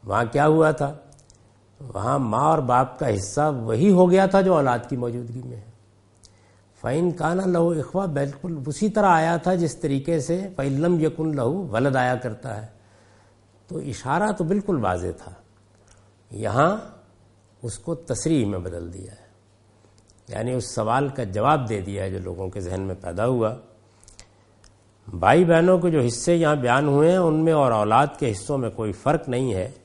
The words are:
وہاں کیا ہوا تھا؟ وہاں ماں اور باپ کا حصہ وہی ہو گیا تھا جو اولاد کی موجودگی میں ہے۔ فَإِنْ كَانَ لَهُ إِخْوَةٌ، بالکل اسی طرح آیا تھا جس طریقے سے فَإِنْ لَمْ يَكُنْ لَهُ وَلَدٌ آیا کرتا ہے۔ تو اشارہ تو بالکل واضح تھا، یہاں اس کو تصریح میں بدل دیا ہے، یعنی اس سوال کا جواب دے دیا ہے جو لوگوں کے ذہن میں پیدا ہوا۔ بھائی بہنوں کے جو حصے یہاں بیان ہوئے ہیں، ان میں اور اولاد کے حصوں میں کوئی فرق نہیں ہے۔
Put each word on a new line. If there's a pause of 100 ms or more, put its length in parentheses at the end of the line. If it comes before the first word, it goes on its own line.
وہاں
کیا
ہوا
تھا؟ (840)
وہاں
ماں
اور
باپ
کا
حصہ (120)
وہی
ہو
گیا
تھا
جو
اولاد (100)
کی
موجودگی
میں
ہے۔ (1040)
فَإِنْ
كَانَ
لَهُ
إِخْوَةٌ،
بالکل
اسی
طرح
آیا
تھا
جس
طریقے
سے
فَإِنْ
لَمْ
يَكُنْ
لَهُ
وَلَدٌ
آیا
کرتا
ہے۔ (1000)
تو
اشارہ
تو
بالکل
واضح (160)
تھا، (1000)
یہاں (840)
اس
کو
تصریح
میں
بدل
دیا
ہے، (1000)
یعنی
اس
سوال
کا
جواب
دے
دیا
ہے
جو
لوگوں
کے
ذہن
میں
پیدا
ہوا۔ (1500)
بھائی
بہنوں
کے
جو
حصے
یہاں
بیان
ہوئے
ہیں،
ان
میں
اور
اولاد (120)
کے
حصوں
میں
کوئی
فرق
نہیں
ہے۔ (140)